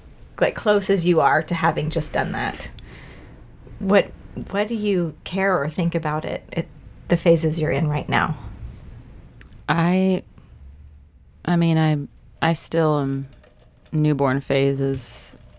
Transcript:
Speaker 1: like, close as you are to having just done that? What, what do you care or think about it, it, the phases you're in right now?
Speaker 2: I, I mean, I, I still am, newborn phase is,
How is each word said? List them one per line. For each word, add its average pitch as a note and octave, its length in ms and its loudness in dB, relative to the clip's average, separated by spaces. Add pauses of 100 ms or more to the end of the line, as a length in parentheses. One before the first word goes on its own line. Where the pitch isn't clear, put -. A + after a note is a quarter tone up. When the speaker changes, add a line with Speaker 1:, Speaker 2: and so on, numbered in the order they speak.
(400)
Speaker 1:
like, D#3+ 140 2
close G#3 360 0
as F#3 160 2
you D#3 140 4
are C#3+ 220 4
to F3 120 -4
having D#3 360 0
just D#3 220 -4
done - 200 -2
that? - 380 -6 (1080)
What, G3 320 2 (380)
what G#3 180 -2
do A#3 80 -4
you F#3 380 0 (100)
care F#3+ 360 0
or C#3+ 80 -2
think E3+ 280 0
about D3+ 280 -2
it, - 280 -6
it, - 160 -4 (400)
the F3 80 4
phases D#3+ 420 4
you're D3+ 140 0
in D3 160 2
right D3 200 -2
now? - 280 0 (1300)
Speaker 2:
I, F3+ 540 2 (1200)
I F3 120 2
mean, E3 220 4
I, D#3 200 4 (480)
I E3 60 4
still D#3 480 2
am, C3+ 280 -2 (640)
newborn C#3+ 480 2
phase C3+ 400 2
is, - 560 -4 (220)